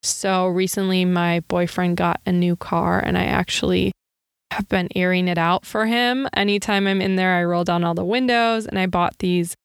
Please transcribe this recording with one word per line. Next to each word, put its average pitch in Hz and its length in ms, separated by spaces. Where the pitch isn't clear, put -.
So 185 440
recently 185 580
my 175 360
boyfriend 175 560
got 175 280
a - 60
new 175 240
car, 175 460
and - 180
I 185 60
actually 185 640
have 202 160
been 180 260
airing 180 340
it 170 100
out 170 280
for 220 200
him. 247 460
Anytime 202 540
I'm 196 140
in 190 160
there, 185 180
I 175 100
roll 175 200
down 175 200
all 170 100
the 165 100
windows, 233 640
and 202 120
I 185 80
bought 175 320
these 180 360